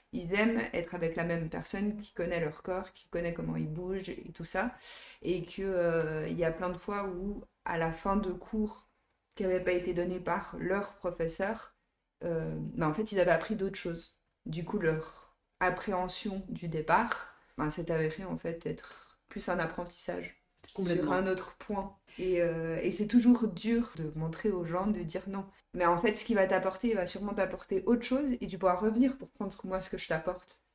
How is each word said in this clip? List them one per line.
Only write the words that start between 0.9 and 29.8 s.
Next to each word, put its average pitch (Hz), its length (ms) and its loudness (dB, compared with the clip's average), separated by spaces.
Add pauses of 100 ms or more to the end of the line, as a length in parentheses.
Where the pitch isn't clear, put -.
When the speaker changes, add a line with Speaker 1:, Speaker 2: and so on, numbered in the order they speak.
Speaker 1:
avec 165 220 -2
la 170 80 0
même 170 240 0
personne 196 480 -2
qui 208 160 -12
connaît 175 280 -2
leur 151 220 -2
corps, 185 300 -4
qui - 160 -20
connaît 170 260 -2
comment 160 220 -4
ils 160 120 -2
bougent 185 420 -4
et - 220 -10
tout 170 120 -12
ça. 214 280 -2 (500)
Et 175 200 0
que, - 200 -8
euh, 165 640 2
il 165 100 -2
y 170 60 2
a 165 80 4
plein 180 180 -2
de 175 80 -6
fois 202 300 -4
où, 190 340 -6 (220)
à 170 140 -2
la 165 140 2
fin 196 240 2
de 185 160 2
cours 214 540 -4 (480)
qui - 80 -2
n'avaient 185 220 2
pas 185 80 4
été 175 200 2
donnés 180 280 0
par 175 400 -2
leur 196 340 0
professeur, 180 800 -2 (500)
euh, 160 300 -2 (200)
ben, 160 140 2
en 151 60 2
fait, 214 180 0
ils 202 80 2
avaient 170 120 6
appris 160 240 2
d'autres 190 220 -2
choses. - 380 -8 (300)
Du 160 180 -4
coup, 202 140 -2
leur 160 560 -2 (260)
appréhension 185 880 -2
du - 200 -6
départ, 165 640 2 (240)
ben, 151 100 2
s'est 170 220 -2
avérée 160 340 0
en 185 120 -4
fait 170 300 -6
être - 520 -10 (100)
plus - 200 -6
un 180 100 2
apprentissage 175 840 -6 (300)
Speaker 2:
Complètement. 175 280 2
Speaker 1:
sur 151 100 2
un 190 140 4
autre 185 320 -2
point. 196 380 -6 (220)
Et, 185 220 2
euh, 165 400 0
et 190 120 0
c'est 208 160 0
toujours 240 400 8
dur 226 480 0
de 151 180 -4
montrer 160 360 -2
aux 180 140 0
gens, 175 220 0
de 208 160 2
dire 170 240 -4
non. 196 180 -4 (280)
Mais 180 140 4
en 175 120 6
fait, 214 180 4
ce - 80 -2
qui 226 100 2
va 190 120 6
t'apporter, 190 440 2
il 220 40 2
va 180 120 2
sûrement 196 280 -4
t'apporter 190 520 0
autre 233 180 6
chose 269 260 2 (100)
et 196 60 -4
tu 170 120 -6
pourras 180 180 6
revenir 233 420 4
pour - 120 -14
prendre - 340 -6
moi 185 160 -2